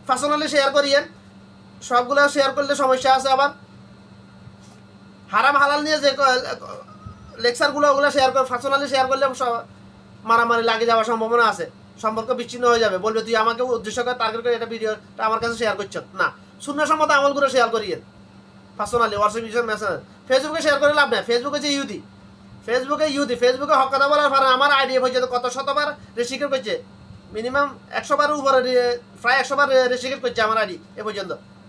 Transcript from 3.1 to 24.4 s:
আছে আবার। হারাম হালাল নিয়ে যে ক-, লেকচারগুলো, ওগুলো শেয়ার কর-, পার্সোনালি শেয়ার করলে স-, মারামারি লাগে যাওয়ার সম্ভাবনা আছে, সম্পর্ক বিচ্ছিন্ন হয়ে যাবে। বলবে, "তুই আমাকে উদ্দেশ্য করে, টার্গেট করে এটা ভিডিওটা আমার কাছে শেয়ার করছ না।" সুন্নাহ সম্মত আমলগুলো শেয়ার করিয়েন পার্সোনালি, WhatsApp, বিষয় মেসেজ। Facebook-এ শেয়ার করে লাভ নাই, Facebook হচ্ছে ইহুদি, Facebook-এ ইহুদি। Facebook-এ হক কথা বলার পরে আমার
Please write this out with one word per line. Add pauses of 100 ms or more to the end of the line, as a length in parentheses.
আছে
আবার। (1800)
হারাম
হালাল
নিয়ে
যে
ক-, (800)
লেকচারগুলো,
ওগুলো
শেয়ার
কর-,
পার্সোনালি
শেয়ার
করলে
স-, (840)
মারামারি
লাগে
যাওয়ার
সম্ভাবনা
আছে, (320)
সম্পর্ক
বিচ্ছিন্ন
হয়ে
যাবে।
বলবে,
"তুই
আমাকে
উদ্দেশ্য
করে,
টার্গেট
করে
এটা
ভিডিওটা
আমার
কাছে
শেয়ার
করছ (160)
না।" (300)
সুন্নাহ
সম্মত
আমলগুলো
শেয়ার
করিয়েন (800)
পার্সোনালি,
WhatsApp,
বিষয়
মেসেজ। (300)
Facebook-এ
শেয়ার
করে
লাভ
নাই,
Facebook
হচ্ছে
ইহুদি, (640)
Facebook-এ
ইহুদি।
Facebook-এ
হক
কথা
বলার
পরে
আমার